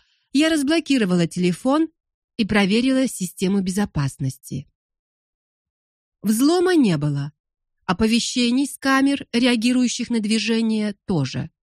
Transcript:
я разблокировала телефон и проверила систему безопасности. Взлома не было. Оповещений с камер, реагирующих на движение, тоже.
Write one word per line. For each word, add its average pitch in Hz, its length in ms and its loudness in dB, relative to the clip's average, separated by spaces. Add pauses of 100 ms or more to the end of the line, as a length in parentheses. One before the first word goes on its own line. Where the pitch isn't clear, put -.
(320)
я 302 160 2
разблокировала 269 800 0
телефон 247 600 0 (480)
и 233 80 -2
проверила 220 600 2
систему 196 540 -2
безопасности. 147 1080 -4 (1600)
Взлома 320 520 2
не 214 240 4
было. 143 340 -4 (540)
Оповещений 240 800 0
с - 100 -12
камер, 269 560 0
реагирующих 247 760 0
на 240 100 0
движение, 220 760 0 (120)
тоже. 135 440 -2 (240)